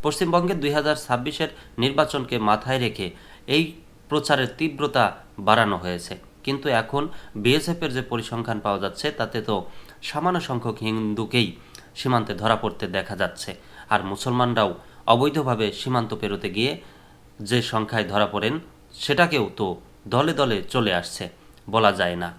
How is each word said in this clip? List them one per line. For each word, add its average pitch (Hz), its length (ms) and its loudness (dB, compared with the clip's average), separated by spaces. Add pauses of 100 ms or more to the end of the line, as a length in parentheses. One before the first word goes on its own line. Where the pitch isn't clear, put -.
পশ্চিমবঙ্গে 175 580 2
দুই 143 160 0
হাজার 151 280 2
ছাব্বিশের 143 440 -2 (280)
নির্বাচনকে 139 580 0 (140)
মাথায় 120 360 2
রেখে 98 220 -4 (400)
এই 151 160 4 (460)
প্রচারের 143 480 2
তীব্রতা 139 480 2 (340)
বাড়ানো 104 440 4
হয়েছে। 90 300 -6 (320)
কিন্তু 135 220 -2 (140)
এখন 143 220 -2 (400)
বিএসএফ 156 400 2
এর 147 140 -2
যে 127 140 -4
পরিসংখ্যান 117 540 -4
পাওয়া 101 180 2
যাচ্ছে, 98 240 -4 (120)
তাতে 113 280 -2
তো 110 80 2 (540)
সামান্য 175 280 0 (100)
সংখ্যক 117 300 -4 (100)
হিন্দুকেই 110 600 0 (480)
সীমান্তে 113 460 0
ধরা 110 220 4
পড়তে 104 240 -2
দেখা 92 340 -4
যাচ্ছে। 92 300 -4 (420)
আর 101 80 2 (100)
মুসলমানরাও 120 580 2 (440)
অবৈধভাবে 131 540 2 (120)
সীমান্ত 120 320 0 (100)
পেরোতে 101 280 -2
গিয়ে 113 220 0 (680)
যে 113 200 2 (120)
সংখ্যায় 110 400 0
ধরা 104 220 4
পড়েন, 107 220 0 (400)
সেটাকেও 147 500 2 (140)
তো 101 80 0 (400)
দলে 147 260 2
দলে 123 240 2 (160)
চলে 113 260 2
আসছে, - 240 -8 (440)
বলা 104 320 6
যায় 87 240 0
না। 87 160 -6